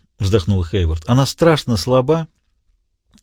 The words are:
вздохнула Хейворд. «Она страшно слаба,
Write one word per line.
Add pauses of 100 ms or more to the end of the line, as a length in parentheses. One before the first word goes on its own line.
(180)
вздохнула
Хейворд.
«Она
страшно
слаба, (960)